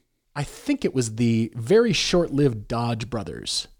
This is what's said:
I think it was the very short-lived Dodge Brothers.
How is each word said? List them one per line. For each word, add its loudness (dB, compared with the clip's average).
I -4
think -6
it -2
was -2
the 2
very 4
short-lived 2
Dodge -2
Brothers. -6